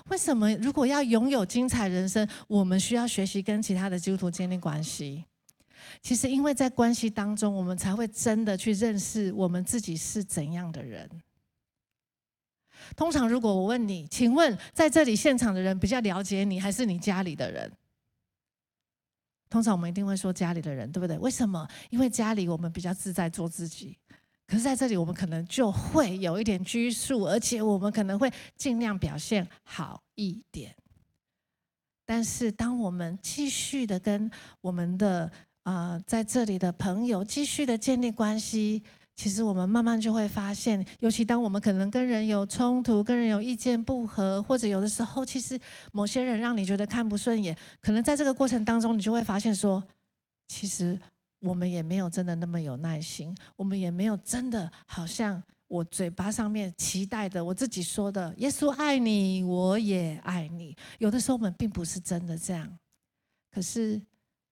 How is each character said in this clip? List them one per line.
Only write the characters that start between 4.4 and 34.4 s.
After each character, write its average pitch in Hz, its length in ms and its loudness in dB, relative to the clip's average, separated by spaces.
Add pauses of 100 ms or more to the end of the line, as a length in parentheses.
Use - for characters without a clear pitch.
立 185 60 -2
关 156 260 -2
系？ 147 420 -8 (760)
其 - 140 0
实 254 140 0
因 269 140 2
为 294 100 4
在 254 160 4
关 240 240 4
系 233 160 0
当 214 260 -2
中， 208 200 2
我 185 80 -2
们 180 140 -2
才 190 180 0
会 226 140 -2
真 220 360 0
的 208 100 2
去 214 180 0
认 208 260 0
识 196 340 -2
我 190 140 0
们 175 160 0
自 233 180 -2
己 165 160 -4
是 208 260 -4
怎 156 280 -4
样 170 200 -6
的 160 120 -10
人。 101 260 -12 (1900)
通 330 160 0
常 269 160 2
如 240 140 2
果 214 120 2
我 185 100 2
问 226 240 0
你 175 240 -6
，“请 233 220 4
问 277 240 6 (160)
在 320 160 6
这 311 140 8
里 233 120 4
现 262 220 4
场 233 160 2
的 185 80 0
人 190 180 2
比 190 80 2
较 254 140 2
了 196 200 0
解 196 220 0
你， 190 160 0
还 196 120 -2
是 247 140 0
你 180 140 0
家 190 240 0
里 165 120 -4
的 113 160 -4
人？” 58 200 -8 (1800)
通 226 140 2
常 214 100 4
我 185 40 2
们 170 120 -2
一 175 40 -6
定 202 120 -2
会 196 100 0
说 185 160 -2
家 175 220 0
里 170 80 -2
的 147 120 -6
人， 127 180 -6
对 175 80 -4
不 180 80 -2
对？ 165 100 -2
为 262 140 0
什 254 160 0
么？ 170 200 -4 (220)
因 240 80 -2
为 254 120 4
家 220 240 0
里 196 140 0
我 170 80 0
们 165 160 -4
比 170 100 -8
较 180 120 -2
自 190 180 -6
在 175 180 0
做 170 200 -4
自 170 180 -8
己， - 300 -14 (500)
可 - 80 0
是 226 80 4
在 269 120 2
这 262 120 2
里 226 80 2
我 170 80 2
们 165 100 -2
可 190 120 -4
能 165 220 -2
就 233 240 2
会 196 480 2
有 185 200 0
一 226 40 0
点 196 200 2
拘 233 280 0
束， 226 320 0
而 185 160 2
且 226 220 -2
我 214 160 4
们 196 140 0
可 214 120 0
能 196 140 -2
会 247 140 2 (240)
尽 233 240 0
量 214 180 0
表 151 200 -2
现 185 300 0 (160)
好 - 380 -10 (140)
一 202 260 -4 (100)
点。 117 240 -14 (1300)
但 226 180 0
是 220 280 -2
当 233 280 -2
我 214 100 0
们 175 320 -4
继 285 280 -2
续 262 360 -2
的 196 140 0
跟 208 300 0 (320)